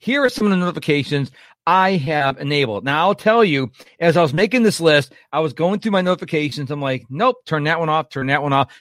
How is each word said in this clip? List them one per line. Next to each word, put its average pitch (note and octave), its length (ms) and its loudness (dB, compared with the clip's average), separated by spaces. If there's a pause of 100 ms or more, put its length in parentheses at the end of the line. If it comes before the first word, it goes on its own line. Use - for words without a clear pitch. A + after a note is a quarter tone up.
Here C#4 240 0
are B3 40 2
some A3 180 -2
of G#3 40 2
the F#3+ 60 2
notifications D3 720 -2 (360)
I F#3 260 4
have D3 460 -2
enabled. C#3 460 -2
Now, D3+ 220 0
I'll G3+ 80 2
tell A3 300 2
you, C#3 260 0 (280)
as E3 180 2
I F3 60 6
was C#3+ 120 0
making A3+ 280 2
this G#3 180 2
list, D3+ 320 2 (200)
I D3 80 -2
was D#3+ 120 -2
going F3+ 280 -2
through G#3+ 120 -4
my F#3+ 100 2
notifications. D3+ 680 -4
I'm D3 120 -6
like, C3 280 -4
"Nope, A#3+ 340 -2
turn D3+ 200 -4
that D#3+ 160 -2
one E3 80 -2
off, D#3 200 -2
turn C3 180 -8
that C#3 160 0
one C#3+ 100 -2
off." C3+ 280 0